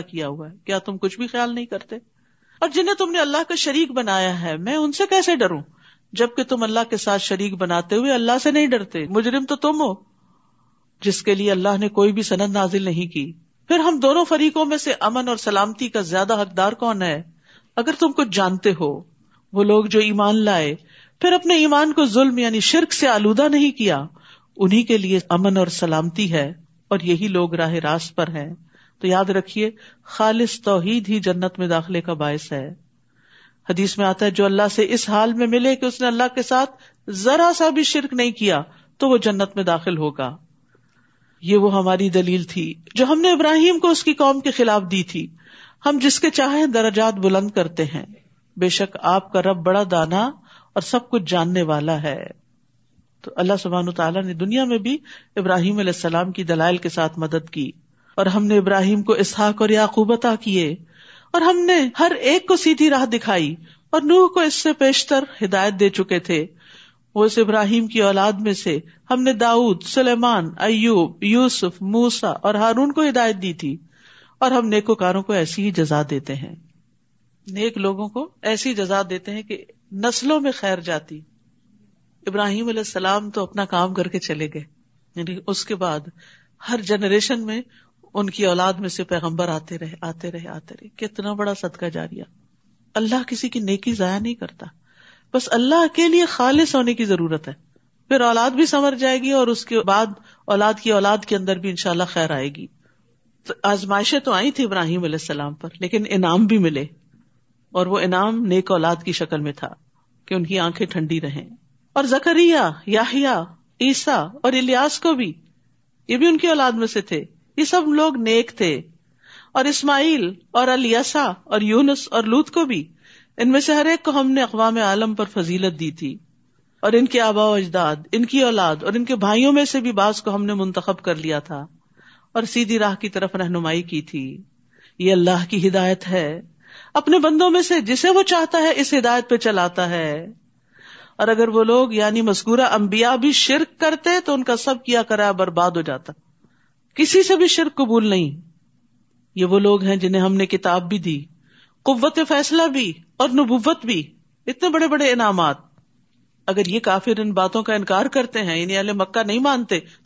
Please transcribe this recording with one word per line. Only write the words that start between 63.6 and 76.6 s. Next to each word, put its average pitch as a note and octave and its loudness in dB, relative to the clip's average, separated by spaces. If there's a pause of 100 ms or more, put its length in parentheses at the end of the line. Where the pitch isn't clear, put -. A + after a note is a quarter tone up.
اور D#4 2
نوح F4 6
کو F#4 0
اس D#4 2
سے - 0
پیشتر C4+ 2 (200)
ہدایت G3 0
دے G3+ 6
چکے F#3+ -2
تھے۔ E3+ -2 (680)
وہ G#3 4
اس A3 2
ابراہیم A3 2
کی A3 0
اولاد G3 4
میں G#3 -2
سے E3 -2 (320)
ہم B3+ 0
نے C4 2
داؤد، A#3 2
سلیمان، A#3+ 0
ایوب، G#3+ 0
یوسف، A3 0
موسیٰ A3 0
اور G#3 0
ہارون A3+ 2
کو D#4 0
ہدایت A3+ 0
دی F#3 -4
تھی، D#3 -6 (640)
اور C4 2
ہم B3 0
نیکوکاروں G#3 0
کو G3 -4
ایسی F3 -2
ہی G#3 -2
جزا D#3 0
دیتے C#3 -6
ہیں۔ C3 -12 (920)